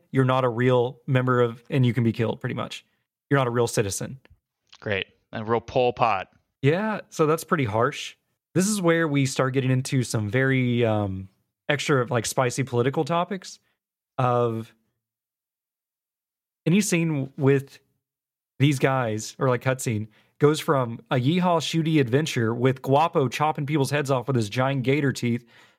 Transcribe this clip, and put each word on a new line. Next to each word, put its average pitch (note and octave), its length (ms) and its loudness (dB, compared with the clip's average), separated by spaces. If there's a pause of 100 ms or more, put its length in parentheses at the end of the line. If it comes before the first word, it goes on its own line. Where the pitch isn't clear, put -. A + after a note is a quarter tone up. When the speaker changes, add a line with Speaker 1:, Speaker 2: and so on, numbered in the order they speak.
(120)
Speaker 1:
you're C3+ 120 2
not C3 200 2
a B2+ 40 0
real B2 580 0
member B2+ 340 2
of, A#2+ 300 0
and C3 160 2
you A#2 80 2
can A#2+ 100 0
be A2+ 80 2
killed, A2+ 280 -4
pretty A#2+ 140 -8
much. - 300 -10 (460)
You're C#3 80 4
not C3 80 2
a A#2+ 40 0
real A#2+ 160 2
citizen. G2+ 520 -4 (640)
Speaker 2:
Great. G2+ 260 -4 (260)
A A2+ 120 -8
real A2+ 160 0
Pol B2 320 0
Pot. G#2+ 360 0 (340)
Speaker 1:
Yeah, F#3+ 480 0
so D#3+ 160 0
that's D#3+ 180 0
pretty C#3+ 220 0
harsh. A2+ 500 -2 (380)
This F#3 120 2
is G#3 160 -2
where E3 240 2
we C#3+ 200 0
start C3 280 -2
getting C3 160 0
into C3 320 0
some A2 260 -4
very, B2 560 0
um, G2+ 440 -2 (400)
extra, C#3 380 0
like, A#2 200 -4
spicy C3 380 -2
political C3 400 -2
topics E3+ 560 -6 (560)
of A#2+ 580 0 (1900)
any F3+ 140 4
scene E3 560 -2
with C3+ 420 2 (800)
these C#3 220 4
guys, B2 580 -2
or, C#3 100 0
like, B2 140 0
cutscene, B2 460 -2 (320)
goes D3+ 180 4
from B2+ 420 -2 (100)
a D3 60 2
yeehaw E3+ 440 2
shooty D#3+ 400 0
adventure B2 540 0
with B2+ 280 0
Guapo C#3+ 460 2
chopping D3+ 380 -2
people's C3+ 240 0
heads D3 200 -2
off B2+ 160 0
with C3+ 100 0
his A2 120 0
giant C3 340 0
gator C#3 300 2
teeth A#2+ 320 -4 (340)